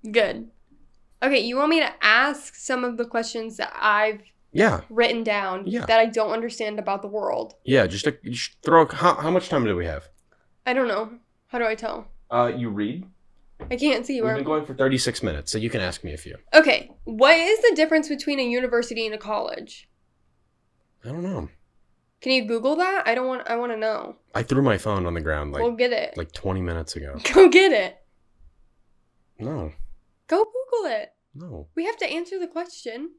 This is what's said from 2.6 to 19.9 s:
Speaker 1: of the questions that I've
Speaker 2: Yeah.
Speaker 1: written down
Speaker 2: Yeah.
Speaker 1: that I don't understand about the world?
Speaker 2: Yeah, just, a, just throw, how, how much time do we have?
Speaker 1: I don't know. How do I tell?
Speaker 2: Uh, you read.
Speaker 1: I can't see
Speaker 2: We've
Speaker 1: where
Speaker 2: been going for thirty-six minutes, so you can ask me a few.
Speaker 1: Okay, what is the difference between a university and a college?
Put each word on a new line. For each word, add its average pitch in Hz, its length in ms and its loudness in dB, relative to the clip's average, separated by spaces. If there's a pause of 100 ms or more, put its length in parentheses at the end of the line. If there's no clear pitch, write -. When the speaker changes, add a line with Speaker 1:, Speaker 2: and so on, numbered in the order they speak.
Speaker 1:
of 247 120 -4
the 233 100 -4
questions 226 500 -6
that - 180 -6
I've 214 460 2 (320)
Speaker 2:
Yeah. 180 360 4
Speaker 1:
written 233 360 2
down 196 420 -2
Speaker 2:
Yeah. 220 200 -4
Speaker 1:
that 226 120 6
I 226 80 6
don't 220 240 0
understand 226 480 -4
about 196 240 -4
the 208 60 -12
world? 196 460 -4 (100)
Speaker 2:
Yeah, 127 240 4
just, 95 180 -4
a, 143 60 0
just - 500 -10
throw, 160 240 6
how, 156 280 2
how 151 180 -4
much 180 160 0
time 139 160 0
do 104 100 0
we 87 120 -4
have? 76 220 -10 (560)
Speaker 1:
I 247 100 -2
don't 262 140 0
know. 220 300 -4 (300)
How 247 100 -8
do 233 60 -2
I 220 100 0
tell? 220 320 -10 (240)
Speaker 2:
Uh, 120 240 2
you 120 140 -4
read. 107 360 -4 (680)
Speaker 1:
I 254 60 -4
can't 247 300 0
see 277 100 -4
Speaker 2:
We've 233 80 -2
Speaker 1:
where 220 120 0
Speaker 2:
been 139 80 -4
going 151 220 -2
for 135 80 -10
thirty-six 131 480 0
minutes, 76 300 -4
so 110 60 -2
you 110 120 -2
can 113 100 -2
ask 90 220 -4
me 76 100 -10
a 76 40 -10
few. - 200 -16 (160)
Speaker 1:
Okay, 302 380 6 (140)
what 254 340 4
is 403 220 2
the 453 160 6
difference 311 320 2
between 285 320 -4
a - 20 0
university 240 640 -2
and 214 80 -6
a 214 40 -10
college? - 720 -8 (1160)